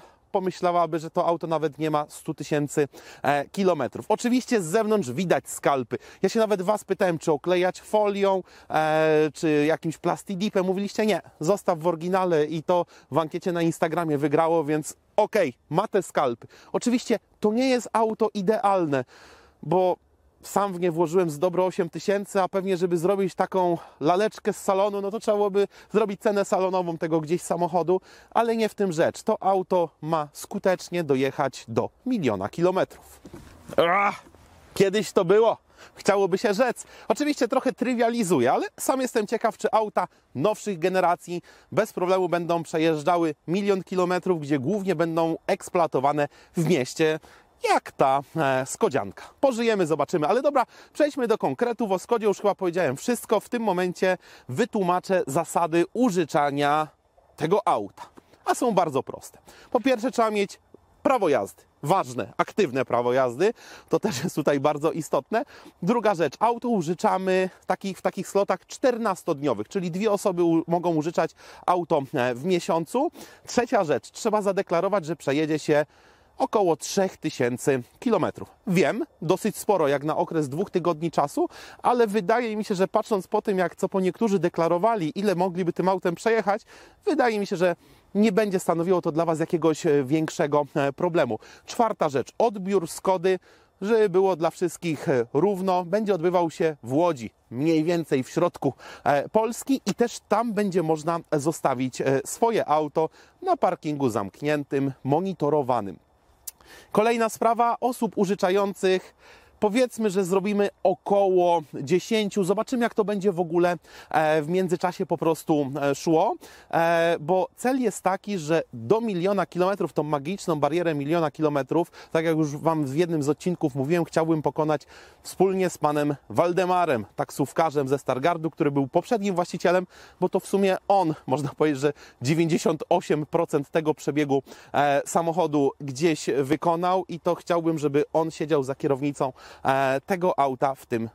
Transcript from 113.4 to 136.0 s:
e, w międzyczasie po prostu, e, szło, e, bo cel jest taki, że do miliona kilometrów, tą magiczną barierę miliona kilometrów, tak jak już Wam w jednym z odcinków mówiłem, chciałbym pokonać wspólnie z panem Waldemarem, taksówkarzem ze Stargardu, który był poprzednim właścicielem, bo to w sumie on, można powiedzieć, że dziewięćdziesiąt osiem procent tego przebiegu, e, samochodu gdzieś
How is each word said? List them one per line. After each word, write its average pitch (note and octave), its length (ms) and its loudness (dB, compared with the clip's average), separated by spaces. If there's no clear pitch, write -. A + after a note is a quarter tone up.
e, D#3 320 2
w D3 80 -6
międzyczasie F3+ 560 -2
po E3 120 -4
prostu, D3+ 540 0
e, C#3+ 140 2
szło, F3 400 2
e, E3+ 480 2
bo F3+ 360 -2
cel C4 240 -2
jest A3+ 240 -2
taki, G3 340 -2
że D#3 260 0
do B2 280 0
miliona F#3+ 440 0
kilometrów, F3+ 480 -2
tą D#3 100 0
magiczną D3+ 560 -4
barierę D#3+ 360 0
miliona D3+ 360 0
kilometrów, D3+ 600 0
tak D#3+ 140 0
jak E3 120 2
już D3+ 200 -2
Wam D3+ 280 0
w C3 100 -6
jednym E3 280 0
z C#3 60 0
odcinków D3+ 460 -2
mówiłem, D#3 300 0
chciałbym D#3+ 360 0
pokonać D3+ 400 -2
wspólnie F#3 460 2
z - 80 -8
panem D3 380 0
Waldemarem, E3+ 760 2
taksówkarzem C#3 720 -2
ze C#3 120 0
Stargardu, D#3+ 520 -2
który D3+ 200 0
był C#3 160 0
poprzednim G3 480 -2
właścicielem, F3+ 520 0
bo F3+ 100 0
to F#3+ 100 -2
w - 80 -6
sumie G3 300 2
on, F#3 260 2
można C#3 220 -2
powiedzieć, D3+ 300 0
że C#3+ 140 0
dziewięćdziesiąt D#3+ 680 0
osiem D#3 360 0
procent D#3+ 440 -2
tego D#3 240 0
przebiegu, C#3 500 0
e, C#3+ 320 2
samochodu D#3+ 640 0
gdzieś D3+ 560 -2